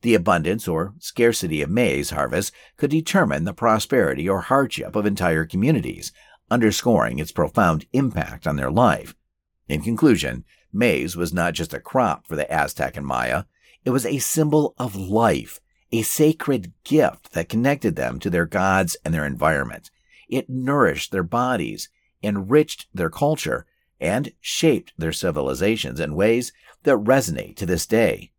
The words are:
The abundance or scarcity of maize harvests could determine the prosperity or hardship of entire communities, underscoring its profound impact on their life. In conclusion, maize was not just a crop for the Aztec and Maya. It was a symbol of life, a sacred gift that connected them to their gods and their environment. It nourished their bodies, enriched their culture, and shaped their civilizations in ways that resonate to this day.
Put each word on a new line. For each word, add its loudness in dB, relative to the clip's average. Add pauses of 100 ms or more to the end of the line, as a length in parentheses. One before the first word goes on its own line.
The 4
abundance 2
or -2
scarcity 0
of -4
maize 0
harvests -2 (260)
could 0
determine 0
the -4
prosperity 0
or 0
hardship -2
of 0
entire 0
communities, -2 (380)
underscoring 2
its -6
profound 0
impact -2
on -2
their -2
life. 2 (540)
In -2
conclusion, 2 (280)
maize 0
was -4
not -2
just -6
a -10
crop -2
for -10
the -4
Aztec -2
and -10
Maya. -2 (400)
It 0
was 0
a -2
symbol 0
of -6
life, 0 (320)
a 0
sacred 0 (100)
gift 0
that -4
connected 0
them -4
to -4
their 0
gods 0
and 0
their -2
environment. -2 (380)
It -4
nourished 0
their 0
bodies, -2 (360)
enriched 0
their -2
culture, -2 (340)
and -2
shaped 0
their -2
civilizations -2
in -4
ways 2 (300)
that 4
resonate 0
to -6
this 0
day. 0